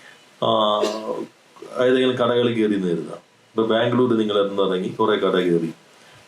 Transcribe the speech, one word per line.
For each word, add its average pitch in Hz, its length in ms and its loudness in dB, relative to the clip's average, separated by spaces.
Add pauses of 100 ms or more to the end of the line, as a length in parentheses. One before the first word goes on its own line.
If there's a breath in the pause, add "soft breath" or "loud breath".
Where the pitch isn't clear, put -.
(460 loud breath)
ആ, 107 360 2 (1040)
ഏതെങ്കിലും 127 300 2
കടകളിൽ 120 380 2
കയറി 107 200 2
എന്ന് 92 140 -2
കരുതുക. 80 260 -4 (440)
ഇപ്പൊ 113 80 2
ബാംഗ്ലൂർ 120 520 2
നിങ്ങൾ 104 200 0 (300)
ഇറങ്ങി 92 200 -2
കുറെ 107 300 0
കട 92 180 0
കയറി, 85 380 0 (540 loud breath)